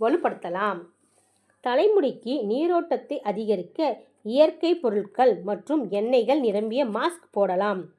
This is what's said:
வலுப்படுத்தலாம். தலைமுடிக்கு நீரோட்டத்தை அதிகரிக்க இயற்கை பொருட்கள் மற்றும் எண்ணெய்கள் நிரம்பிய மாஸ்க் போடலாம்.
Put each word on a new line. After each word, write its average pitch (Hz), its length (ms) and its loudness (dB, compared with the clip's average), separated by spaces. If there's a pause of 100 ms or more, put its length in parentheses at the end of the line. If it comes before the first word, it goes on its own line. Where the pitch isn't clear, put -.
வலுப்படுத்தலாம். 202 800 -2 (840)
தலைமுடிக்கு 277 720 2 (120)
நீரோட்டத்தை 320 760 -2
அதிகரிக்க 208 840 -4 (180)
இயற்கை 311 540 2
பொருட்கள் 214 680 0
மற்றும் 208 480 -4
எண்ணெய்கள் 233 480 2
நிரம்பிய 226 460 0
மாஸ்க் 247 460 -4
போடலாம். 190 540 0 (140)